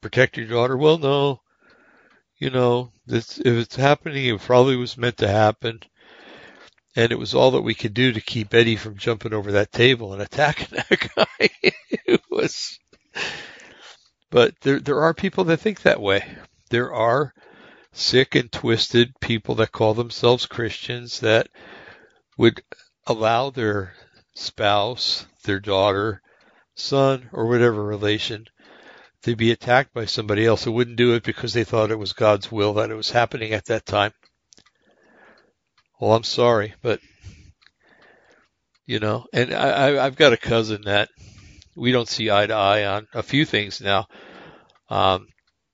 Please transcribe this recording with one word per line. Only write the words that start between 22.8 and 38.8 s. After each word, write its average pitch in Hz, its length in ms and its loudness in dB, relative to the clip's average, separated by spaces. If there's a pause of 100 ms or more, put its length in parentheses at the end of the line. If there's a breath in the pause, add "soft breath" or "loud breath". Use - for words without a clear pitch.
allow 117 440 0
their 104 440 -4 (400 soft breath)
spouse, - 920 -2 (180)
their 98 160 -4
daughter, 101 600 0 (520 soft breath)
son, 135 580 0
or 113 140 -4
whatever 117 380 2
relation 107 640 -4 (760 loud breath)
to 120 140 -2
be 113 140 2
attacked 123 420 0
by 113 140 -8
somebody 107 400 0
else 110 180 2
who 117 80 -2
wouldn't 120 240 -2
do 120 180 4
it 117 80 -2
because 117 300 -8
they 117 120 0
thought 107 260 0
it 110 80 -4
was 98 140 -8
God's 104 380 2
will 101 240 0
that 110 160 0
it 110 40 -8
was 110 160 -8
happening 113 420 -2
at 104 140 -4
that 110 180 -4
time. 104 280 0 (1900 soft breath)
Well, 107 140 2
I'm 113 100 2
sorry, 113 560 0
but, 113 200 -4 (1900 soft breath)